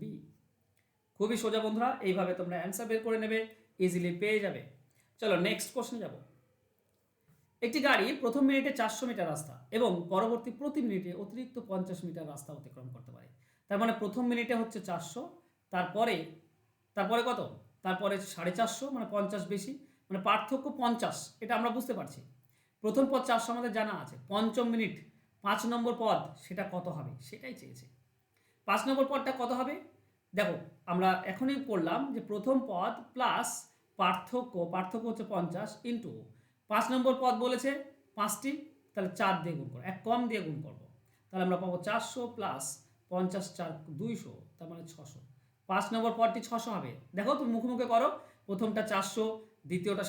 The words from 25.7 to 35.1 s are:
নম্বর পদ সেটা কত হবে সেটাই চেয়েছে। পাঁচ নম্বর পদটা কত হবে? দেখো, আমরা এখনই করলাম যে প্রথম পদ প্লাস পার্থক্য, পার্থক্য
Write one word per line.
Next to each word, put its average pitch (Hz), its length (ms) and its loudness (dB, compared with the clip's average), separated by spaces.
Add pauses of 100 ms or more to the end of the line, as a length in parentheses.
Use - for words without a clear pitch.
নম্বর 240 220 2 (100)
পদ 185 160 4 (260)
সেটা 185 180 -6 (100)
কত 180 140 -6 (100)
হবে 131 140 -6 (160)
সেটাই 214 340 -12
চেয়েছে। 127 240 -18 (840)
পাঁচ 214 200 4
নম্বর 269 240 6
পদটা 269 200 2 (100)
কত 240 180 0
হবে? 277 160 -2 (580)
দেখো, 180 220 2 (360)
আমরা 185 180 6 (220)
এখনই 262 280 0 (100)
করলাম 208 300 2 (160)
যে 220 140 -4
প্রথম 208 260 2 (160)
পদ 196 220 0 (220)
প্লাস 247 320 2 (520)
পার্থক্য, 240 540 2 (200)
পার্থক্য 220 360 -2